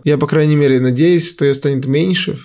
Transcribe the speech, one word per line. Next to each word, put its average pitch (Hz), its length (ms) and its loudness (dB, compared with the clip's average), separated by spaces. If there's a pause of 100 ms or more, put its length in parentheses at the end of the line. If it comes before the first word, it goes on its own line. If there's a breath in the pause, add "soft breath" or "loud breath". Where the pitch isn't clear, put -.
я, 147 120 2
по 147 80 -2
крайней 151 300 2
мере, 135 240 2
надеюсь, 156 500 0
что - 140 -8
ее 139 100 2
станет 135 320 -4
меньше 165 580 -2